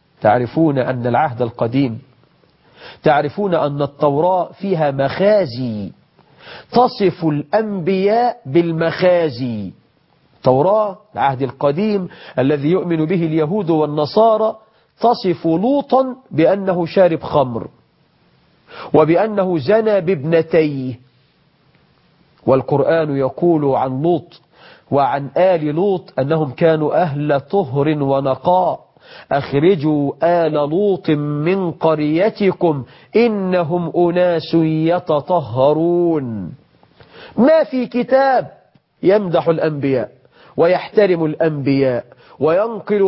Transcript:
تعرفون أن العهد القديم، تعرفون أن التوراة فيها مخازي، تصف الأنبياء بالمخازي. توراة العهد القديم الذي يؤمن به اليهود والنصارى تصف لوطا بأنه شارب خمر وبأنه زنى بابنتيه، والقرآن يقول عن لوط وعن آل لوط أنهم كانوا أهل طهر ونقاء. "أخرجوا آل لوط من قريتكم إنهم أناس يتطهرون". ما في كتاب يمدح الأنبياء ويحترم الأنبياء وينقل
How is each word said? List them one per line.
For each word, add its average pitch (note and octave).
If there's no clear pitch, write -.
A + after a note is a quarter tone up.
تعرفون B2
أن B2
العهد A#2+
القديم، A#2+
تعرفون D#3
أن C#3+
التوراة D3+
فيها D#3+
مخازي، C3+
تصف G3+
الأنبياء G3
بالمخازي. D#3+
توراة F#3
العهد C3
القديم F3
الذي C#3+
يؤمن E3
به E3+
اليهود D#3+
والنصارى E3
تصف G3
لوطا C4
بأنه F3+
شارب E3+
خمر B2+
وبأنه F3+
زنى G3+
بابنتيه، D#3
والقرآن C#3
يقول D3+
عن C3
لوط E3+
وعن C#3
آل F3
لوط F3
أنهم D3
كانوا D#3
أهل D3
طهر C#3+
ونقاء. C#3+
"أخرجوا C#3+
آل E3+
لوط E3
من D3+
قريتكم D#3+
إنهم F#3
أناس F3
يتطهرون". D#3
ما D#4
في B3+
كتاب B3+
يمدح E3+
الأنبياء C#3+
ويحترم F3
الأنبياء C#3
وينقل G3